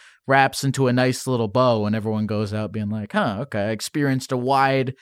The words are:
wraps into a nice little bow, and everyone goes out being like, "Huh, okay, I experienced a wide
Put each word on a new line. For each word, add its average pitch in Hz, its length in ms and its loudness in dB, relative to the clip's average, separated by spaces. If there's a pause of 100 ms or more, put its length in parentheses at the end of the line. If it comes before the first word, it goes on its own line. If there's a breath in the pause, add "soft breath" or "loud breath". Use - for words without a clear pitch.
(280 soft breath)
wraps 135 360 4
into 135 240 2
a 120 60 2
nice 127 340 0
little 117 220 0
bow, 117 360 2
and 104 100 0
everyone 107 320 -2
goes 104 260 -2
out 107 180 -6
being 107 180 -6
like, 107 240 -8
"Huh, 151 280 -2
okay, 113 260 -4
I 110 40 -2
experienced 131 600 -2
a 131 60 0
wide 135 640 2